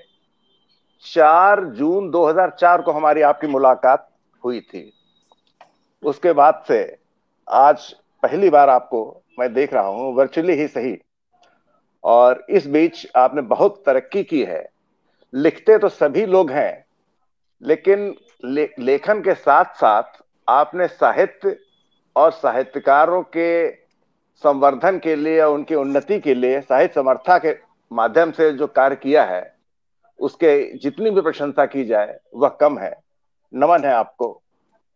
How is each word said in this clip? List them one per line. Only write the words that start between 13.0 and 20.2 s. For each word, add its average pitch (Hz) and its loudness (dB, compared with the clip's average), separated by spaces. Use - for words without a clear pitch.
आपने 135 2
बहुत 160 -2
तरक्की 135 -2
की 135 -4
है। 85 -10
लिखते 160 2
तो 208 0
सभी 156 -2
लोग 185 0
हैं, 127 -6
लेकिन 185 -2
ले-, 139 -6
लेखन 139 -2
के 180 -2
साथ-साथ 139 0